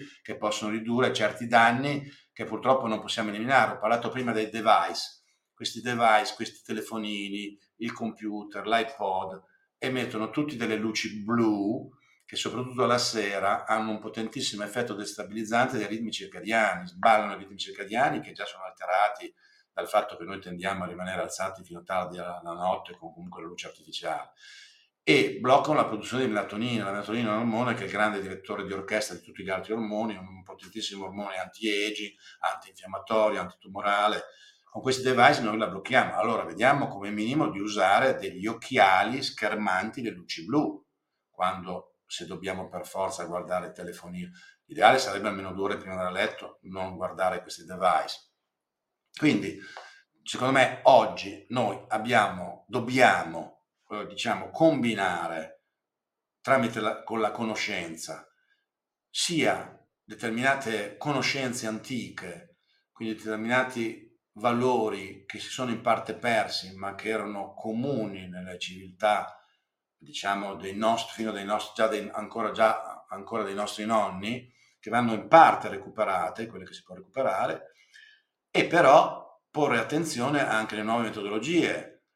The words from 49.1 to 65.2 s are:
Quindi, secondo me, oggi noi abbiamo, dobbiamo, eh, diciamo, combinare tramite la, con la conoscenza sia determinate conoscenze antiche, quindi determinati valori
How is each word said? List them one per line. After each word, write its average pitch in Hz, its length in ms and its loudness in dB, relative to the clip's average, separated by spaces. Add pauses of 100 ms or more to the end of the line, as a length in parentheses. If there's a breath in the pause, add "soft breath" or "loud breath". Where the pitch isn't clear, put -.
Quindi, 98 420 2 (640 loud breath)
secondo 131 300 0
me, 127 300 4
oggi 110 640 6
noi 107 380 -2
abbiamo, 107 800 0
dobbiamo, 101 1000 2 (220)
eh, 104 180 -8
diciamo, 95 420 -4
combinare 98 1120 0 (800)
tramite 120 380 2
la, 107 240 -2
con 110 180 -2
la 104 100 2
conoscenza 98 960 -6 (800)
sia 113 640 0 (320)
determinate 113 920 -2
conoscenze 131 720 -2
antiche, 107 920 -8 (340)
quindi 110 240 -6
determinati 113 880 -2 (340)
valori 110 880 0